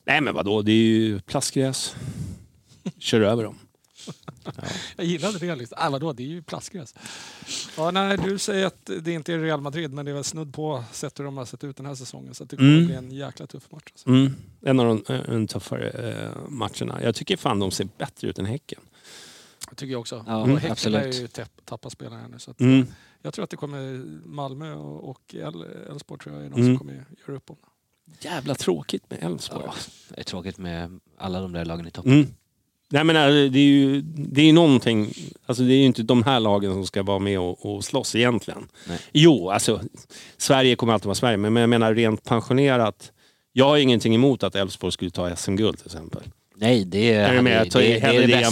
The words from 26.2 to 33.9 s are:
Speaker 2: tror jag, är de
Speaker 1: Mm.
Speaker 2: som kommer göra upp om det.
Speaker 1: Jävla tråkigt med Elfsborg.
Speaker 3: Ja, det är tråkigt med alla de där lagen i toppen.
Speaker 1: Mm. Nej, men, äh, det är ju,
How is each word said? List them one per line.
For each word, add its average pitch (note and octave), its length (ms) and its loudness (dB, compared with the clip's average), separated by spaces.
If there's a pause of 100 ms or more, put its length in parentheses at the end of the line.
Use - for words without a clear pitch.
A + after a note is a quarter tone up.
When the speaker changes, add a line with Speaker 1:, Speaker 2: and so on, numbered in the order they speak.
Speaker 2:
tror D3 140 -18
jag, D3 100 -14
är C#3+ 60 -16
de C3+ 100 -16
Speaker 1:
Mm. A#2+ 60 4
Speaker 2:
som B2+ 120 4
kommer C3+ 260 -16 (220)
göra C#3 100 -14
upp - 140 -20
om D3+ 100 -20
det. - 60 -20 (640)
Speaker 1:
Jävla D3 260 -6
tråkigt - 560 -4
med - 120 -10
Elfsborg. E2 440 -8
Speaker 3:
Ja, - 80 -12 (340)
det - 120 -18
är - 40 -14
tråkigt F#2 340 -10
med F2 420 -10 (180)
alla F#2 220 -6
de F#2 120 -8
där E2+ 120 -6
lagen E2+ 220 -8
i E2+ 40 -16
toppen. B2+ 220 0
Speaker 1:
Mm. C#3+ 140 6 (640)
Nej, C#3+ 160 2
men, D#3+ 120 4
äh, C#3+ 360 6
det C3+ 60 4
är C#3+ 40 8
ju, C#3 400 6